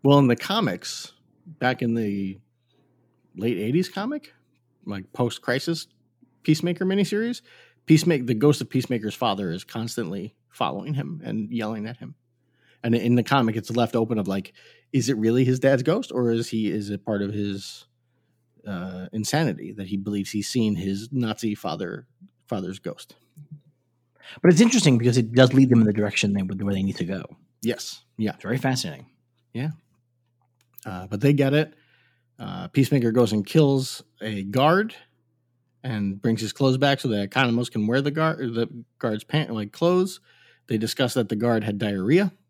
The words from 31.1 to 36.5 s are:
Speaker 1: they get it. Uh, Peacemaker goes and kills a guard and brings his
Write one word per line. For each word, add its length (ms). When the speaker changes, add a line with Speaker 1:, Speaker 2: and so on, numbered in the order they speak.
Speaker 1:
they 120
get 220
it. 200
Uh, 300
Peacemaker 440
goes 200
and 140
kills 560
a 240
guard 500
and 360
brings 200
his 120